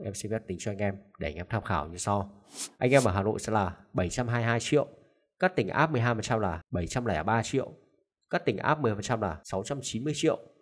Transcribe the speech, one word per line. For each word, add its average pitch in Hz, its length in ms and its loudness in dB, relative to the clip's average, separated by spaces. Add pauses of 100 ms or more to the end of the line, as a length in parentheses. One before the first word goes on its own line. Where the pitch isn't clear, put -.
em 101 100 -6
xin 101 160 -8
phép 110 160 -2
tính 90 140 -6
cho 110 100 -4
anh 98 80 -6
em 101 180 0 (220)
để 78 100 -4
anh 73 80 -8
em 87 120 -10
tham 107 140 -2
khảo 80 260 -2
như 87 80 -12
sau. 101 460 -2 (360)
Anh 123 120 2
em 135 140 8
ở 98 80 4
Hà 95 100 2
Nội 104 160 0
sẽ - 140 -4
là 98 240 2 (160)
bảy 90 160 0
trăm 123 200 -2
hai 120 120 0
mươi 113 60 0
hai 117 140 2
triệu, 147 260 4 (520)
các 185 180 0
tỉnh 101 120 2
áp 160 240 2
mười 123 80 2
hai 120 140 4
phần 107 80 -4
trăm 113 180 0
là 85 300 -2
bảy 87 160 0
trăm 123 200 -2
lẻ 82 160 2
ba 110 200 4
triệu, - 300 -2 (580)
các - 140 0
tỉnh - 120 2
áp 156 240 0
mười 113 140 2
phần 101 80 -6
trăm 113 180 -2
là 82 240 -2
sáu 95 180 -4
trăm 143 200 -6
chín 113 220 -6
mươi 151 120 -2
triệu, - 220 2 (240)